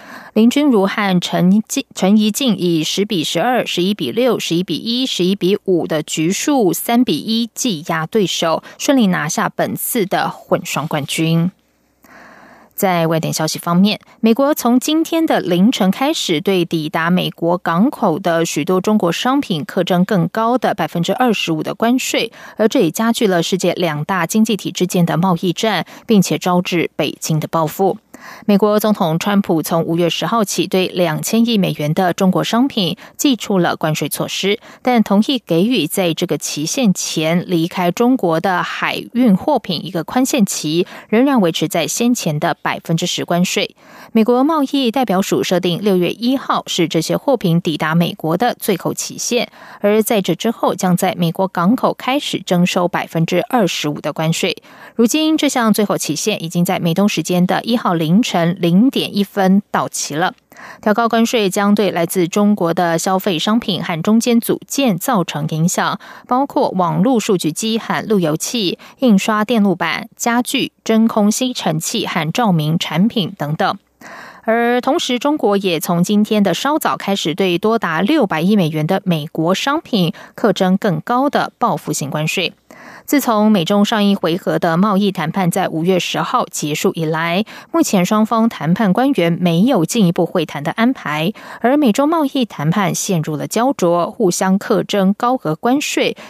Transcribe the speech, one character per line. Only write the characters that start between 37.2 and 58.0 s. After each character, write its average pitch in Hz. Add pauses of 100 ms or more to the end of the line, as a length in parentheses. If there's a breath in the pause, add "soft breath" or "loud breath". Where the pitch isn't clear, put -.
离 170
开 175
中 247
国 165
的 175
海 -
运 233
货 269
品 -
一 170
个 165
宽 254
限 247
期， 160 (220 loud breath)
仍 254
然 269
维 170
持 156
在 170
先 233
前 151
的 160
百 151
分 165
之 175
十 -
关 175
税。 - (380 loud breath)
美 226
国 240
贸 302
易 269
代 262
表 190
署 170
设 180
定 180
六 196
月 175
一 247
号 -
是 170
这 160
些 -
货 277
品 170
抵 160
达 156
美 170
国 165
的 240
最 185
后 151
期 -
限， - (320 loud breath)
而 208
在 208
这 185
之 220
后 233
将 180
在 185
美 170
国 190
港 185
口 -
开 262
始 -
征 175
收 175
百 -
分 165
之 -
二 220
十 -
五 151
的 151
关 160
税。 180 (400 loud breath)
如 233
今 311
这 294
项 226
最 220
后 180
期 151
限 -
已 165
经 175
在 180
美 165
东 202
时 -
间 180
的 175
一 226
号 196
凌 170